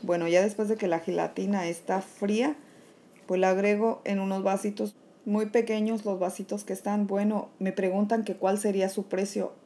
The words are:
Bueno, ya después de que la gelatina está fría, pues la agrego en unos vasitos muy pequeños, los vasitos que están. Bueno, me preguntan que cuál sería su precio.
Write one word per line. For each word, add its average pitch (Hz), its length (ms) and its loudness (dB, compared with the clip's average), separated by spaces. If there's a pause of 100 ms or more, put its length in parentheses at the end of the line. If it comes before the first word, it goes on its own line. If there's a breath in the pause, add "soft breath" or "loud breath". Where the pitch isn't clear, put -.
Bueno, 170 240 0
ya 175 160 6
después 208 240 0
de 214 80 0
que 214 120 -2
la 165 120 2
gelatina 180 680 -2
está 185 340 -2
fría, 226 540 0 (720 loud breath)
pues 185 140 0
la 185 100 4
agrego 208 540 2
en 196 160 0
unos 190 240 -2
vasitos 208 520 -2 (300)
muy 208 220 0
pequeños, 220 580 0
los 190 140 -2
vasitos 190 460 -4
que 190 80 -6
están. 202 340 0
Bueno, 202 500 0
me 190 140 -2
preguntan 208 540 0
que 190 100 -4
cuál 190 240 0
sería 196 300 0
su 190 160 -4
precio. 196 480 -4 (120)